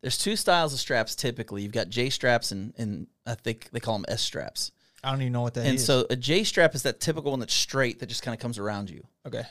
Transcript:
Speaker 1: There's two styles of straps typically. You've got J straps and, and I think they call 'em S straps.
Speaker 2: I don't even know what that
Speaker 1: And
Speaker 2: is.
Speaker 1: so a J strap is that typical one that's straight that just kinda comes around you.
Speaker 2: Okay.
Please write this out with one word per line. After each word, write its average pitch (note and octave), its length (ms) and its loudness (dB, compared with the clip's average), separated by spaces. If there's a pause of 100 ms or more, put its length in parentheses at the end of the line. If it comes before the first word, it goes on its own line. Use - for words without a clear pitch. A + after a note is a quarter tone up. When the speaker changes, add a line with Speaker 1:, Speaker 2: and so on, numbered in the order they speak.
Speaker 1:
There's C3 160 -2
two G#3 180 0
styles E3+ 380 4
of C3 60 -4
straps A#2 360 0
typically. A2+ 480 -4
You've G#2 100 -6
got A2+ 160 0
J A#2+ 200 0
straps B2 420 2
and, G2 260 -6
and G#2 300 -4 (180)
I A#2 100 -4
think - 360 -6
they A#2+ 100 -4
call A2+ 140 -2
'em G2 120 -4
S - 140 -2
straps. - 500 -6 (320)
Speaker 2:
I C3+ 80 -2
don't C3+ 100 0
even B2 120 0
know A#2+ 80 0
what A#2+ 140 -2
that A#2+ 100 -2
Speaker 1:
And C3 100 4
Speaker 2:
is. B2+ 100 2
Speaker 1:
so B2+ 240 4
a B2+ 60 2
J C#3+ 280 2
strap E3+ 320 6
is C3 80 -4
that B2 160 0
typical D3+ 320 0
one C3+ 80 -2
that's A2 140 -2
straight C3 460 2
that - 80 -10
just A2+ 160 -6
kinda A#2 140 -4
comes A#2+ 200 -4
around G2+ 320 -4
you. C2 160 -16 (200)
Speaker 2:
Okay. A#2 260 -6